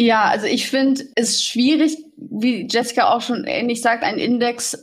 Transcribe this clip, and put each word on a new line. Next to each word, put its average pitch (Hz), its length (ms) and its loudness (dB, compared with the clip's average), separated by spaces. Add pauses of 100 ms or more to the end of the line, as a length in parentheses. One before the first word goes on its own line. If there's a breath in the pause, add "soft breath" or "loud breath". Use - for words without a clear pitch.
Ja, 226 260 4
also 214 200 0
ich - 240 -2
find, 269 360 0 (100)
es - 260 0
schwierig, 302 560 2 (180)
wie 220 540 -2
Jessica 233 420 2
auch 233 80 2
schon 233 280 -4
ähnlich 233 340 -2
sagt, 233 220 0
einen 320 160 -2
Index 240 640 -2